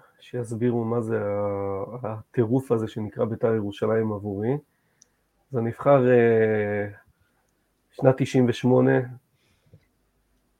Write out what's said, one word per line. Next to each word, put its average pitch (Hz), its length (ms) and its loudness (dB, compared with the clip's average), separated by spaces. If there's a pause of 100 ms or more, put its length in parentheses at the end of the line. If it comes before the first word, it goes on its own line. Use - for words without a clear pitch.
(200)
שיסבירו 117 640 -4
מה 117 160 -2
זה 110 200 -2
ה-, 101 640 -4 (180)
הטירוף 110 720 -2
הזה 110 160 -2
שנקרא 110 360 -6
בית"ר 113 300 -2
ירושלים 110 580 -2
עבורי. 104 440 -4 (960)
אז 131 60 -4
אני 113 120 -2
אבחר, 131 400 4
אה, 110 760 2 (1040)
שנת - 280 2
תשעים 127 300 2
ושמונה, 127 520 4 (1600)